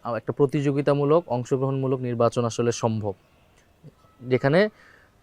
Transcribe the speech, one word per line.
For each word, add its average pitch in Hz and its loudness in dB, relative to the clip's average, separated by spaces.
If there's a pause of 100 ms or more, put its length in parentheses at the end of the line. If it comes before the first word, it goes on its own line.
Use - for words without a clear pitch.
(160)
একটা 117 -6
প্রতিযোগিতামূলক, 143 2
অংশগ্রহণমূলক 131 -2
নির্বাচন 120 0
আসলে 117 0
সম্ভব, 110 -2 (1080)
যেখানে, 131 2 (640)